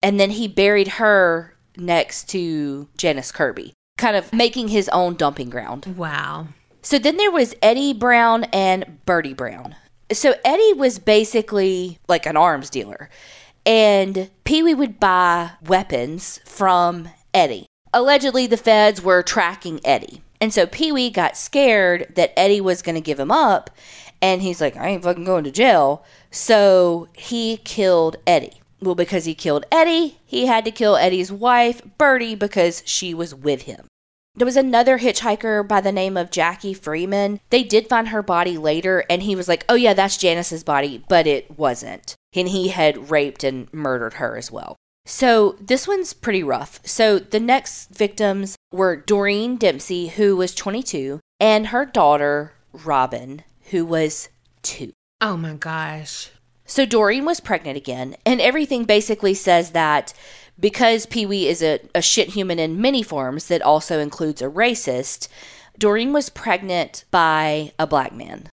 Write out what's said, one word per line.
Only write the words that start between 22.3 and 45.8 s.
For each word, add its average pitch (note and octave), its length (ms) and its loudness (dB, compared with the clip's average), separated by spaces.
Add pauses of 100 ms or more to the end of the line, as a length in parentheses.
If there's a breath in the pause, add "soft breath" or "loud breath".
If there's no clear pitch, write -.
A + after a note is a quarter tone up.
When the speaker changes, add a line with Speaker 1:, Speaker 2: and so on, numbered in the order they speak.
Speaker 1:
Eddie G3+ 220 4
was F#3 220 0
gonna E3 180 -4
give D#3 200 -6
him C#3 120 -2
up. B3+ 380 2 (520 loud breath)
And F#3 200 2
he's F3+ 180 -4
like, D3 160 -2
"I E3 140 -6
ain't F#3+ 140 -6
fucking F3 200 -2
going F3+ 220 0
to C#3 60 -8
jail." E3 520 4 (260 soft breath)
So F#3 840 4
he A3+ 440 -6
killed F3 600 0 (100)
Eddie. D#3 320 0 (220)
Well, F#3 140 -2
because F3 280 -2
he D#3+ 120 -6
killed D3 360 -2
Eddie, E4 540 2
he B3 220 -2
had A3+ 180 2
to A3+ 60 -4
kill G#3+ 260 2
Eddie's F#3 340 0
wife, A#3+ 500 2 (160)
Bertie, B3 380 2
because G3 500 0
she - 280 -6
was E3 200 -8
with C3+ 280 -4
him. - 260 -18 (480)
There A#3+ 100 2
was B3+ 120 0
another B3+ 420 4
hitchhiker A3 640 -2
by G3+ 140 2
the G3 140 -2
name F#3+ 240 -2
of F3 140 -4
Jackie F#3 420 -4
Freeman. G3 680 -4 (120)
They B3 120 2
did A3 240 0
find A3+ 220 0
her G#3+ 140 -6
body F3 340 -2
later, E3 520 0
and F3+ 140 0
he G3+ 140 -2
was F3+ 100 -6
like, F3 220 0
"Oh, A#3 60 4
yeah, A#3+ 180 4
that's G3 240 0
Janice's E3+ 480 -2
body," C#3 420 -2
but E3+ 200 4
it D3 300 -2
wasn't. A#2+ 580 -6 (200)
And F#3 140 -2
he F#3+ 200 -2
had C#3+ 420 -2
raped C#3+ 340 -2
and C3 280 -6
murdered B2+ 420 -6
her A2+ 200 -8
as A#2 160 -14
well. - 240 -14 (300)
So A3+ 540 2
this B3 280 -2